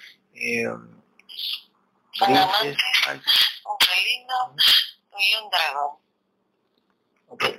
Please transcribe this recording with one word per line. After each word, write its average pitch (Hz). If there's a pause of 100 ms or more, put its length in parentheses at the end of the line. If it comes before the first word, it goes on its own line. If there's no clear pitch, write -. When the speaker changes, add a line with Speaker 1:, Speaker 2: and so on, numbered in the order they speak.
(340)
Speaker 1:
eh, 120
Speaker 2:
Un - (1120)
Speaker 1:
grises, 190
Speaker 2:
amante, 185 (220)
Speaker 1:
amantes. 139 (320)
Speaker 2:
un 208
felino 190 (640)
y 202
un 214
dragón. 143 (1300)
Speaker 1:
Ok, - (140)